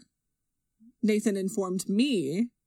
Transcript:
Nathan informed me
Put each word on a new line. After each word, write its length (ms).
Nathan 340
informed 500
me 600